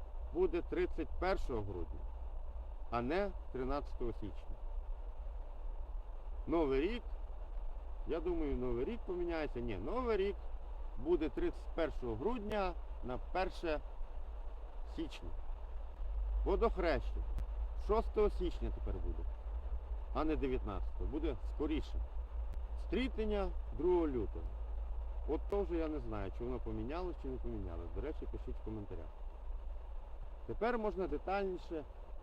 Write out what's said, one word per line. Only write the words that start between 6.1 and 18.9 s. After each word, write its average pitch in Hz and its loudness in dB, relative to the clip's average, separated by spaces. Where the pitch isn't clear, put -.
Новий 139 4
рік, 214 2
я 151 2
думаю, 160 2
Новий 123 2
рік 226 0
поміняється. 170 0
Ні, 117 0
Новий 220 2
рік 196 4
буде 160 4
тридцять - 0
першого 127 2
грудня 202 2
на 123 0
перше 165 0
січня. - -4
Водохреща 175 4
шостого 214 6
січня 190 0
тепер - 0